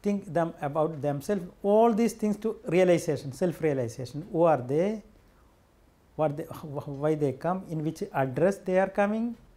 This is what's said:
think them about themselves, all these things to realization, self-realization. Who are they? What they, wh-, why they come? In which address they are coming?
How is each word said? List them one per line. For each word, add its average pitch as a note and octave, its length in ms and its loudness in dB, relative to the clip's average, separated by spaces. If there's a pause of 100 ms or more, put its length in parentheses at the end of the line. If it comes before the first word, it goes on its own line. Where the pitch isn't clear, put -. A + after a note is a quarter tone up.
think G3 300 -2
them E3 300 0
about D3+ 400 -2
themselves, D3 400 -2 (220)
all A3 280 6
these A3+ 200 2
things G#3 240 -2
to A3 200 -4 (100)
realization, E3 680 4
self-realization. C#3+ 960 -4
Who E3 140 2
are D#3 140 6
they? E3 440 -2 (1120)
What D3 220 0
they, D#3+ 80 -10
wh-, C#3+ 440 -12
why D3 280 -2
they C#3+ 160 2
come? F3+ 360 -4
In D#3 140 -4
which D#3+ 220 -4 (100)
address C#3+ 440 2
they F#3 200 0
are F#3+ 100 2
coming? A3 480 -2 (200)